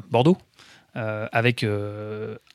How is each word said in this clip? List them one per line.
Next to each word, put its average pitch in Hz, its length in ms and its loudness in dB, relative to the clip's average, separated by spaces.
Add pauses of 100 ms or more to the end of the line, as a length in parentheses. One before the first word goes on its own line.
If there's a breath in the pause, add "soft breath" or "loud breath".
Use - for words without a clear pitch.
(100)
Bordeaux, 131 280 6 (580 soft breath)
euh, 110 360 -6
avec, 120 300 2
euh, 107 720 -4 (180)